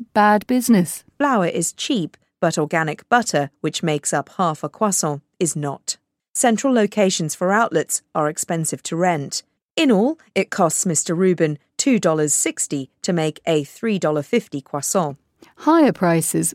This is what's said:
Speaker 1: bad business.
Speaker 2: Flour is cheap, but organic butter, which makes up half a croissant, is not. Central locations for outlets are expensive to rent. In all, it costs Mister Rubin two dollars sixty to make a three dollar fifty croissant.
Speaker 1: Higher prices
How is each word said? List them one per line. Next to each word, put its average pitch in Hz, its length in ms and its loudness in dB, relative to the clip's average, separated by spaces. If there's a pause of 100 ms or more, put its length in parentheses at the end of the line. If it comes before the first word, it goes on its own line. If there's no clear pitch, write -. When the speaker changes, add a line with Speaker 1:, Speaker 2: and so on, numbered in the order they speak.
(140)
Speaker 1:
bad 208 340 4
business. 233 560 2 (140)
Speaker 2:
Flour 247 300 0
is - 260 -4
cheap, - 420 -4 (240)
but 165 180 0
organic 156 520 -2
butter, 170 400 0 (120)
which - 220 -4
makes 151 300 -2
up 147 240 -4
half 165 260 -2
a 151 60 -8
croissant, 170 520 -2 (180)
is - 160 -2
not. 143 420 -8 (360)
Central 254 400 2
locations 202 600 0
for 185 160 -2
outlets 202 520 0 (120)
are 151 140 0
expensive 165 540 -6
to - 120 -6
rent. 165 480 -2 (320)
In 311 160 2
all, 226 260 2 (160)
it 196 160 -2
costs - 360 0
Mister 175 280 -2
Rubin 165 460 2 (180)
two 254 220 2
dollars 156 340 2
sixty - 560 -4 (120)
to - 100 -2
make 160 340 -2
a 156 200 0
three 208 340 -4
dollar 151 240 0
fifty 196 380 -4
croissant. 147 560 -4 (400)
Speaker 1:
Higher 302 340 4
prices 165 640 0